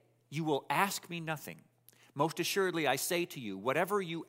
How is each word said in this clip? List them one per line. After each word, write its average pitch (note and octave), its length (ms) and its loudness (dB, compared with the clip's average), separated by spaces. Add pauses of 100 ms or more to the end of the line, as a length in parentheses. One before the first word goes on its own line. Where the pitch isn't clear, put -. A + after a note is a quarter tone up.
(300)
you D#3 140 -2
will D3+ 260 2
ask F#3+ 400 2
me E3+ 120 -6
nothing. D3+ 420 -8 (540)
Most D3+ 220 0
assuredly, E3+ 480 2
I C3 80 4
say F3 300 0
to D#3 160 -10
you, G2+ 160 -4
whatever E3 440 2
you E3 280 -6